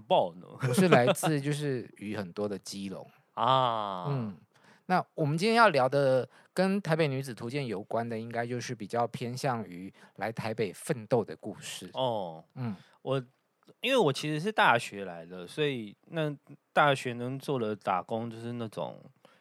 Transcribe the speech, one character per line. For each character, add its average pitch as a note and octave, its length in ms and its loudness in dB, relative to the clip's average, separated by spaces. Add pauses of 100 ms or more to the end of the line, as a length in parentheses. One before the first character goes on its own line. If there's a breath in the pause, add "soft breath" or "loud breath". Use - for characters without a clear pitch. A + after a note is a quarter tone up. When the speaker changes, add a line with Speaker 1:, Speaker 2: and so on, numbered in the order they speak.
Speaker 1:
豹 G#2+ 320 2
呢。 F2+ 120 -18 (220)
Speaker 2:
我 B2 60 0
是 F#3 140 6
来 B2 240 8
自 D#3+ 280 2
就 C#3+ 120 -2
是 C#3+ 360 -4 (100)
雨 G2+ 180 -6
很 F#2 160 -6
多 G#2 160 -2
的 G2 100 -4
基 G2 300 -8
隆。 F2 200 -10 (100)
Speaker 1:
<laughs> - 160 -20
啊。 A2+ 760 0
Speaker 2:
嗯， A2+ 280 -4 (500 soft breath)
那 F3+ 160 2 (120)
我 E3 100 -2
们 D3 140 0
今 F#3+ 80 0
天 A3+ 100 4
要 A3+ 120 10
聊 C3 200 4
的 C3 400 4 (260 soft breath)
跟 F#3+ 280 2
台 D#3+ 120 0
北 D#3 140 4
女 C3+ 140 -2
子 C3+ 100 -10
图 A#2 160 -8
鉴 C#3 180 -4
有 G#2 160 -4
关 A#2 240 -2
的， A2+ 120 -4
应 A#2 100 -8
该 A#2 180 -4
就 A#2+ 140 -4
是 B2 140 -8
比 G#2+ 120 -8
较 A#2 200 2
偏 B2 280 -6
向 B2 300 -2
于 F2+ 260 -12 (260 soft breath)
来 G2+ 140 -4
台 A2+ 220 -6
北 G#2 180 -2
奋 A2+ 360 -6
斗 A2 180 2
的 D#2+ 120 -10
故 G2+ 220 -12
事。 - 360 -12
Speaker 1:
哦。 G#2 500 -2 (100)
Speaker 2:
嗯。 A#2+ 220 -6 (240 loud breath)
Speaker 1:
我， C3+ 220 -2 (580)
因 A3+ 100 -2
为 C4+ 60 4
我 D#3+ 160 6
其 D3 160 -4
实 D3+ 100 -2
是 G#3 140 -4
大 D3+ 260 6
学 G2+ 260 -6
来 E2+ 200 -10
的， F2+ 220 -12
所 D3+ 180 -4
以 A#2+ 320 -4 (120)
那 D#3 260 -4 (380)
大 D3 220 6
学 B2+ 200 -4
能 B2 240 -4
做 C3+ 200 -2
的 G#2+ 160 -2
打 F#2+ 280 -2
工 A#2 280 -4
就 A2+ 80 -12
是 A#2+ 140 -8
那 A#2 160 -6
种 A#1+ 320 -8 (400 soft breath)